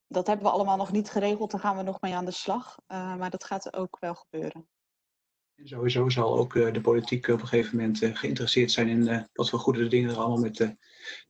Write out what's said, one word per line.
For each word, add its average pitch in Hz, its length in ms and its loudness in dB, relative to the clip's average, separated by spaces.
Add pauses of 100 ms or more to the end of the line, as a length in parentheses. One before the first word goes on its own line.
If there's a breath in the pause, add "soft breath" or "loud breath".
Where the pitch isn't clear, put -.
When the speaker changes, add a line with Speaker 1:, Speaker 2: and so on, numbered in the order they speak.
Speaker 1:
dat 180 200 -2
hebben 202 180 0
we 180 60 6
allemaal 196 260 2
nog 190 140 -4
niet 208 180 0
geregeld, 208 420 -2
daar 190 80 -6
gaan 196 180 -2
we 190 60 -6
nog 185 180 -6
mee 185 120 -4
aan 180 120 -2
de 185 60 -4
slag. - 460 -6 (100)
Eh, 185 280 -8
maar 185 140 -6
dat - 140 -8
gaat - 300 -8
ook 185 260 -6
wel 175 160 -6
gebeuren. 160 520 -10 (880)
Speaker 2:
En - 120 -20
sowieso 123 420 2
zal 120 280 2
ook, 123 180 0
eh, 117 180 4
de 107 80 -2
politiek 117 460 2
op 117 140 2
een - 60 -10
gegeven 117 300 2
moment, 110 240 0
eh, 113 140 0
geïnteresseerd 120 560 0
zijn 117 160 2
in, 117 200 4
eh, 113 140 0 (120)
wat - 160 -2
voor 120 100 0
goede 117 280 2
dingen 120 220 2
er 117 80 -2
allemaal 117 200 0
met, 110 220 0
eh, 110 100 4 (600 loud breath)